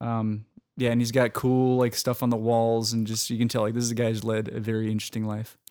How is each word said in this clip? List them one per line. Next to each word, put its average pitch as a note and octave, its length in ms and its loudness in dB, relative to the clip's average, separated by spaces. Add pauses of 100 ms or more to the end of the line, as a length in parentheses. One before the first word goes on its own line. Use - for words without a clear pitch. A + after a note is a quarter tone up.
Um, A2 440 -4 (320)
yeah, B2 140 2
and A#2 100 4
he's A2+ 120 0
got B2 200 4
cool, B2+ 460 2
like, A#2+ 160 2
stuff - 280 -4
on B2 60 0
the A#2 80 2
walls, A2+ 560 2
and A2+ 140 0
just, A2+ 240 -4
you A2+ 80 -2
can A#2 100 2
tell, A2+ 140 -2
like, A2 100 0
this A#2+ 120 -2
is A#2 80 -2
a - 20 -4
guy A#2 140 0
who's A2 160 -2
led A2 240 -2
a - 120 -8
very A2 320 -2
interesting A2 320 -4
life. G#2+ 320 -6 (140)